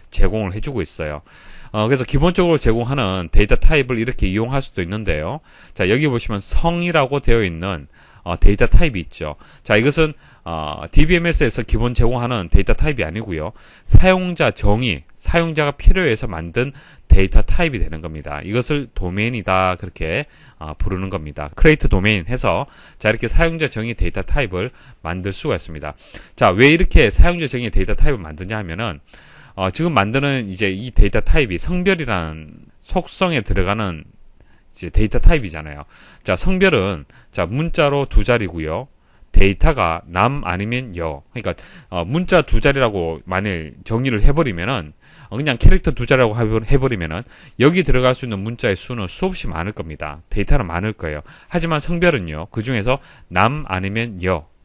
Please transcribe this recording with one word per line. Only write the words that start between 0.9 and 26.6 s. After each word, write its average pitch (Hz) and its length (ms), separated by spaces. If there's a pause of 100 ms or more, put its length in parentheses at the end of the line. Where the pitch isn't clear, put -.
어, 107 140
그래서 127 180
기본적으로 170 520
제공하는 113 760
데이터 107 240
타입을 127 420
이렇게 117 280
이용할 113 360
수도 - 200
있는데요. 92 580 (340)
자, 92 160
여기 143 180
보시면 117 320
성이라고 170 800
되어 117 220
있는, 85 460 (340)
어, 87 160
데이터 - 280
타입이 110 340
있죠. 76 360 (260)
자, 107 140
이것은, 147 380 (300)
어, 78 460
디비엠에스에서 160 720
기본 120 300
제공하는 120 580
데이터 - 220
타입이 143 320
아니고요. 85 480 (320)
사용자 180 680
정의, 104 520 (120)
사용자가 156 560
필요해서 147 540
만든 90 460 (340)
데이터 98 360
타입이 151 360
되는 78 220
겁니다. 76 440
이것을 127 500
도메인이다, 92 840
그렇게, 87 460 (340)
어, 78 200
부르는 95 320
겁니다. 76 440
크리에이트 156 340
도메인 98 380
해서, 113 400 (320)
자, 107 120
이렇게 113 180
사용자 165 400
정의 113 260
데이터 92 280
타입을 104 480 (320)
만들 92 320
수가 139 220
있습니다. 76 380 (400)
자, 110 160
왜 113 180